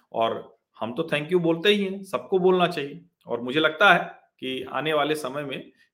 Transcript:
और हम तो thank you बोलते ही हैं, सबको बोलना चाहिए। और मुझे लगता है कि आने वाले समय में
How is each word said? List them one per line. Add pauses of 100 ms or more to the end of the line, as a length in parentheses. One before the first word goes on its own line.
(120)
और (220)
हम
तो
thank
you
बोलते
ही
हैं,
सबको
बोलना
चाहिए। (220)
और
मुझे
लगता
है (400)
कि
आने
वाले
समय
में (220)